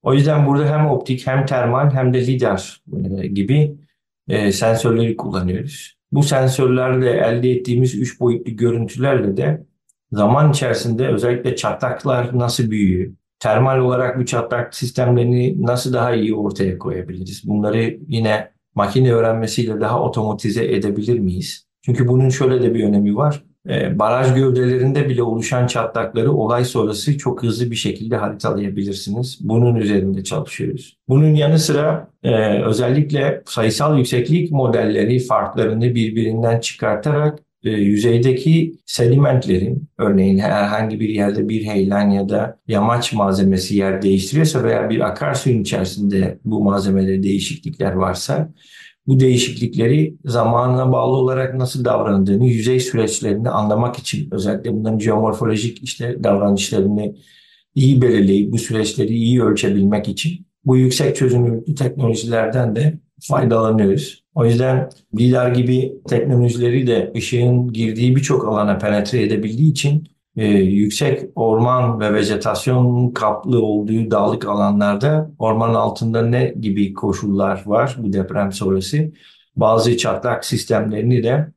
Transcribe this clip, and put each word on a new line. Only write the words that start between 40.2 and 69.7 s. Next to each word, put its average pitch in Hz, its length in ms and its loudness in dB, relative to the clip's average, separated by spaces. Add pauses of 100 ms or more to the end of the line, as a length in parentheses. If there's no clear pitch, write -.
herhangi 107 600 -2
bir 110 100 0
yerde 104 400 -2
bir 107 160 -2
heyelan 101 440 0
ya 98 200 0
da 110 380 -4
yamaç 110 460 0
malzemesi 98 640 2
yer 95 260 0
değiştiriyorsa 110 600 2
veya 107 260 0
bir 110 100 0
akarsuyun 123 640 0
içerisinde 98 840 -2
bu 107 180 -2
malzemede 95 600 0
değişiklikler 98 680 -4
varsa, 92 580 -2 (580)
bu 131 120 4
değişiklikleri 123 960 2 (100)
zamanına 123 640 0
bağlı 127 260 0
olarak 131 380 -2
nasıl 127 300 -4
davrandığını, 104 600 2
yüzey 120 340 2
süreçlerini 110 680 -2
anlamak 107 460 0
için, - 360 -8
özellikle 101 420 -4
bunların 110 260 -2
jeomorfolojik, 110 840 -2
işte, 117 400 -8
davranışlarını 101 920 0 (600)
iyi 131 260 4
belirleyip 101 500 4
bu 117 60 -2
süreçleri 110 560 -2
iyi 117 300 2
ölçebilmek 101 640 0
için 160 380 -6 (200)
bu 127 120 4
yüksek 127 380 2
çözünürlüklü 120 600 0
teknolojilerden 117 1000 -2
de 151 180 2 (280)
faydalanıyoruz. 110 1000 2 (120)
O 127 100 2
yüzden 131 440 2 (300)
lidar 123 320 4
gibi 127 420 0 (160)
teknolojileri 123 800 2
de 107 280 0
ışığın 123 580 0
girdiği 113 420 0
birçok 139 320 0
alana 104 300 0
penetre 104 440 0
edebildiği 110 500 0